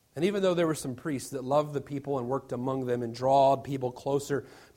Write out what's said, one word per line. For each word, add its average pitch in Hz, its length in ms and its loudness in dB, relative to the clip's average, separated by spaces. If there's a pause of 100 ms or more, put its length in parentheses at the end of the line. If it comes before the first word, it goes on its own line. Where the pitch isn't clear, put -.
(160)
And 151 80 -2
even 202 180 0
though 185 120 4
there 170 140 4
were 151 80 0
some 131 180 -6
priests 135 360 -6
that 135 120 -6
loved 143 320 2
the 139 60 -2
people 139 380 -4
and 120 100 -4
worked 135 240 -4
among 131 340 -2
them 123 160 0
and 117 100 -4
drawed 135 520 4
people 131 260 -4
closer 139 560 -2 (300)